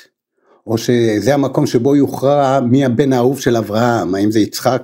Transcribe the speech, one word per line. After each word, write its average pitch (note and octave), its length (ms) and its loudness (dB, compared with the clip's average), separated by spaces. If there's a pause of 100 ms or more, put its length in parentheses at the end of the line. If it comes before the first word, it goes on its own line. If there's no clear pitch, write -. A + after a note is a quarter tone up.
(680)
או A2+ 100 -2
שזה A2+ 560 0
המקום C#3+ 320 0
שבו C3 300 0
יוכרע C#3 640 0
מי C3 260 2
הבן C3 280 0
האהוב B2+ 260 0
של A#2+ 160 0
אברהם, G#2+ 600 -2
האם G#2 160 0
זה A2 80 0
יצחק B2 440 -2